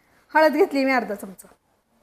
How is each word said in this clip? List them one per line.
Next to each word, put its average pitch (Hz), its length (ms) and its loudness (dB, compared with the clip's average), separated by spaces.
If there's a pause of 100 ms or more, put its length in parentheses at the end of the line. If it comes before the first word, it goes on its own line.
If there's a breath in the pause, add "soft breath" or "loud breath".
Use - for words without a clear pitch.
(340 soft breath)
हळद 311 200 4
घेतली 285 320 0
मी 269 60 0
अर्धा 214 240 -4
चमचा. 196 320 -18 (560)